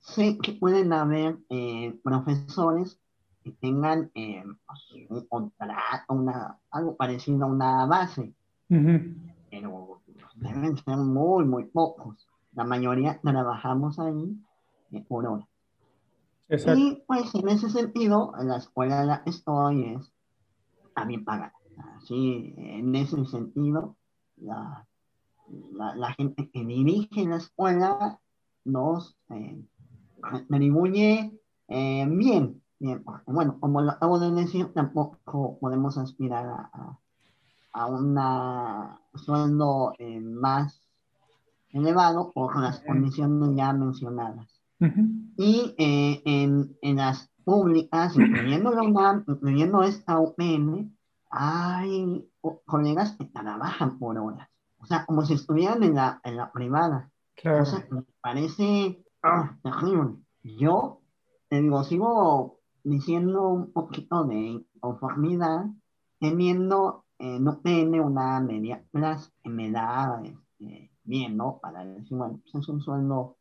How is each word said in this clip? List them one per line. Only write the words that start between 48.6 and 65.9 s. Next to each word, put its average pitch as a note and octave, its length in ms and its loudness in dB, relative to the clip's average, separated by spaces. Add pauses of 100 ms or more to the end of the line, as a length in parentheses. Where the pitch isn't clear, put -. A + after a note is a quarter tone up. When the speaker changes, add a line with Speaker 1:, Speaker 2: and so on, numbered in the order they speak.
Speaker 1:
la A3+ 120 2
unam, G3+ 440 4
incluyendo C#3+ 560 2
esta F#3+ 360 2
U D#3+ 160 2
P E3+ 200 2
N, D#3 360 0 (400)
hay F3+ 960 -2 (140)
co-, D#3+ 240 -8
colegas D#3 520 0
que - 100 -12
trabajan B2+ 720 -4
por A2+ 200 -6
horas. G#2+ 300 -8 (300)
O - 80 -20
sea, E3+ 180 -2
como D#3 200 2
si D3 100 2
estuvieran F#3 480 2
en E3 120 6
la, C3 300 0
en A#2+ 120 -6
la A#2+ 160 -8
privada. C#3 580 0 (240)
Speaker 2:
Claro. D3+ 280 2
Speaker 1:
O C#3+ 40 4
sea, C3 240 -4
me C3 120 -6 (180)
parece, F#3 840 -2 (180)
ah, E3 400 2
terrible. D#3 540 0 (260)
Yo, D#3+ 580 0 (480)
te C#3+ 120 2
digo, C#3+ 240 2
sigo E3+ 760 2 (240)
diciendo F3 640 0
un F3+ 240 -2
poquito E3 520 -4
de A#2 120 -2
inconformidad, C#3+ 1300 -2 (540)